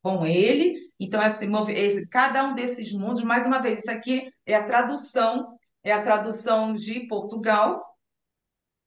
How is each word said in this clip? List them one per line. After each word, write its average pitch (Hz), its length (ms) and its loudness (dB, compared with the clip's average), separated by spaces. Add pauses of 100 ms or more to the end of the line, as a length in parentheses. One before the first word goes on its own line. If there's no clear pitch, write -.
com 185 240 -2
ele. 247 720 2
Então, 208 240 -2
esse 214 240 0
movi-, 208 280 -2
esse, 202 340 0
cada 269 400 2
um 262 60 -4
desses 240 380 -6
mundos, 226 300 -4
mais 240 240 2
uma 262 140 2
vez, 247 180 -2
isso 233 120 -8
aqui 254 420 -4 (120)
é 214 120 2
a 208 80 0
tradução, 247 920 0 (280)
é 208 80 2
a 208 100 2
tradução 220 720 2
de 226 340 -8
Portugal, 214 880 0 (920)